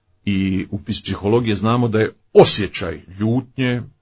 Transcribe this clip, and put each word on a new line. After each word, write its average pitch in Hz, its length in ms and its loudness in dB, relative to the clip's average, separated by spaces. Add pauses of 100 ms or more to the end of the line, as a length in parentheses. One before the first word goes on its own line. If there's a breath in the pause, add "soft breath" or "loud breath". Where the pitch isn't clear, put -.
(260)
i 95 460 -2
u, 101 160 -6
iz 107 140 -4
psihologije 107 540 -2
znamo 117 320 0
da 107 120 0
je 110 120 0 (220)
osjećaj 87 680 4 (180)
ljutnje, 123 600 -2 (200)